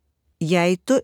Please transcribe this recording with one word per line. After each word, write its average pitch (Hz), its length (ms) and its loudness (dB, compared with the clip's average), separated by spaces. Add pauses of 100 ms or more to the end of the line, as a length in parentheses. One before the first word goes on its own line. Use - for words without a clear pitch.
(420)
„Jei 175 340 0
tu 262 280 -2